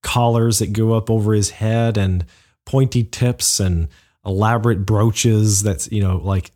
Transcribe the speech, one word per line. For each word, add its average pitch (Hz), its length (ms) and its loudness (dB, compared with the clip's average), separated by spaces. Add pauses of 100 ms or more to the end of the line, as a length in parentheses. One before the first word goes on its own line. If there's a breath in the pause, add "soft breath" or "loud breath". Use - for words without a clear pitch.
collars 117 580 2
that 107 120 -2
go 113 200 0
up 110 180 0
over 107 240 2
his 104 160 0
head 113 480 -2
and 92 260 0 (400 soft breath)
pointy 131 380 0
tips - 560 -2
and 87 300 0 (360 soft breath)
elaborate 107 640 0
brooches 107 760 2
that's, 101 260 -4
you 107 100 -2
know, 95 180 0
like, 95 380 -4